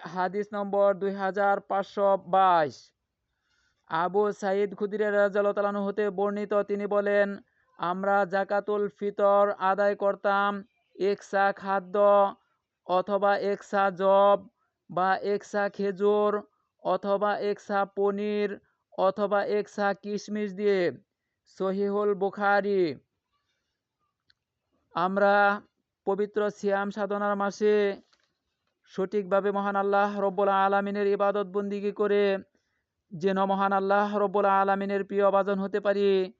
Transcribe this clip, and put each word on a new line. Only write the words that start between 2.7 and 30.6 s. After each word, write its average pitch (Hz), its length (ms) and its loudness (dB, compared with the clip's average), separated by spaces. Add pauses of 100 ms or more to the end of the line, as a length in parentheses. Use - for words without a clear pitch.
আবু 180 440 0
সাঈদ 196 440 -2
খুদরি 202 220 -6
রাদিয়াল্লাহু 202 560 2
তাআলা 202 160 0
আনহু 202 160 -4
হতে 202 240 -2
বর্ণিত, 202 440 -4
তিনি 202 340 -2
বলেন, 202 500 0 (400)
"আমরা 196 480 0
জাকাতুল 202 640 -2 (100)
ফিতর 202 600 2
আদায় 196 360 2
করতাম 202 680 -2 (360)
এক 196 240 -2
সা 196 300 0
খাদ্য 196 840 2 (500)
অথবা 196 520 0
এক 196 260 -4
সা 196 280 0
জব 196 560 4 (440)
বা 185 260 0
এক 202 260 -4
সা 202 260 -4
খেজুর 202 720 0 (360)
অথবা 196 600 -2
এক 202 200 -4
সা 196 260 -2
পনির 202 720 -2 (380)
অথবা 196 480 0
এক 202 240 -2
সা 202 240 -2
কিশমিশ 208 600 -8
দিয়ে।" 190 380 0 (540)
সহিহুল 202 680 -2
বুখারী। 196 800 0 (2000)
আমরা 202 680 2 (440)
পবিত্র 208 440 -2
সিয়াম 202 400 -2
সাধনার 202 460 -4
মাসে 202 680 0 (840)
সঠিকভাবে 190 680 -2
মহান 202 240 -2
আল্লাহ 202 440 0
রব্বুল 196 280 0
আলামিনের 202 600 0